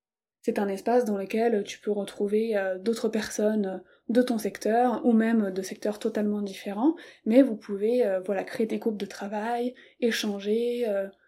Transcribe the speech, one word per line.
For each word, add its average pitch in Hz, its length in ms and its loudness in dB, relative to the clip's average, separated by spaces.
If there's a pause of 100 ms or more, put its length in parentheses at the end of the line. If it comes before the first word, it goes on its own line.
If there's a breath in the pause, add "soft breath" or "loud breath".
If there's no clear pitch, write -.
(420)
C'est 226 160 -2
un 202 100 0
espace 226 380 2
dans 208 120 0
lequel 220 460 0
tu - 160 -12
peux 208 120 -4
retrouver, 208 640 -2
euh, 190 220 -2
d'autres 226 300 -2
personnes 214 760 -2 (260 soft breath)
de 233 140 6
ton 240 160 -2
secteur 233 640 0
ou 240 80 6
même 220 380 4
de 190 100 -4
secteurs 208 380 -6
totalement 208 420 -2
différents, 208 540 -2 (300 loud breath)
mais 240 180 8
vous 226 120 0
pouvez, 214 500 0
euh, 190 160 0
voilà, 190 220 -2
créer - 220 -2
des 214 140 -2
groupes 214 180 -2
de 196 80 -6
travail, 226 680 -6 (260 loud breath)
échanger, 226 880 0
euh, 196 180 -2 (200)